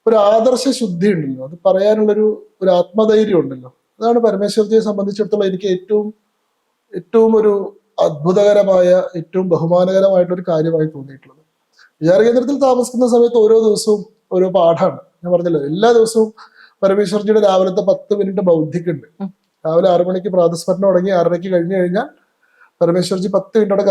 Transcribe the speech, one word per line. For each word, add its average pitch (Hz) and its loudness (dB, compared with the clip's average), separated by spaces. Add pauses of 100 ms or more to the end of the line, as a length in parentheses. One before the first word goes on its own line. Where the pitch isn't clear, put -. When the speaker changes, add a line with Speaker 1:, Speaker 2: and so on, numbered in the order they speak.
Speaker 1:
ഒരു 226 4
ആദർശ 220 2
ശുദ്ധി 190 -2
ഉണ്ടല്ലോ, 135 -6
അത് 170 -18
പറയാനുള്ളൊരു, 208 0 (140)
ഒരു 190 0
ആത്മധൈര്യം 208 2
ഉണ്ടല്ലോ, 131 -8 (260)
അതാണ് 233 0
പരമേശ്വർജിയെ 208 0
സംബന്ധിച്ചിടത്തോളം 202 -4
എനിക്ക് 185 -4
ഏറ്റവും, 208 -2 (880)
ഏറ്റവും 226 2
ഒരു 208 2 (500)
അത്ഭുതകരമായ, 185 2 (260)
ഏറ്റവും 185 -6
ബഹുമാനകരമായിട്ടുള്ള 180 0
ഒരു 180 -6
കാര്യമായി 160 -2
തോന്നിയിട്ടുള്ളത്. 139 -16 (600)
വിചാര 180 4
കേന്ദ്രത്തിൽ 240 0
താമസിക്കുന്ന 247 0
സമയത്ത് 240 2
ഓരോ 220 4
ദിവസവും 208 0 (260)
ഓരോ 185 0
പാഠമാണ്. 170 2 (240)
ഞാൻ 175 -8
പറഞ്ഞല്ലോ, 170 0
എല്ലാ 190 0
ദിവസവും 226 2 (540)
പരമേശ്വർജിയുടെ 202 0
രാവിലത്തെ 190 2
പത്ത് 190 -2
മിനിറ്റ് 196 -4
ബൗദ്ധിക്കുണ്ട്. 165 -2 (140)
Speaker 2:
ഉം. 190 -12 (320)
Speaker 1:
രാവിലെ 170 2
ആറ് 175 0
മണിക്ക് 185 -6
പ്രാതസ്മരണം 175 -2
തുടങ്ങി, 190 0
ആറരയ്ക്ക് 175 -2
കഴിഞ്ഞു 175 -2
കഴിഞ്ഞാൽ 185 -2 (760)
പരമേശ്വർജി 180 -2
പത്ത് 190 -2
മിനിറ്റ് 202 0
അവിടെ 196 0